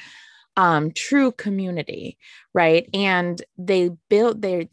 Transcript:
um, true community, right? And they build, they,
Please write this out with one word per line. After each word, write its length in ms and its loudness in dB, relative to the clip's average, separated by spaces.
um, 340 2
true 420 0
community, 840 -8
right? 400 2
And 500 0
they 340 0
build, 320 2
they, 300 -4